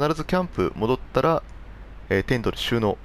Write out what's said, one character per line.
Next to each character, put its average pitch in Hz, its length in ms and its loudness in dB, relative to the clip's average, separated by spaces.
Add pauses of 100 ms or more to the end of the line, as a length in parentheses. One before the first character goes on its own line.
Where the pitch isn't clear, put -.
(140)
ず 156 100 -4
キ - 120 0
ャ 185 80 4
ン 175 40 -4
プ 90 280 0
戻 113 200 2
っ - 40 -6 (140)
た 127 80 4
ら、 156 220 2 (680)
え 98 120 4
ー、 - 20 0
テ 127 140 2
ン 117 40 -2
ト 101 100 2
で - 60 -6
収 - 220 0
納 104 260 2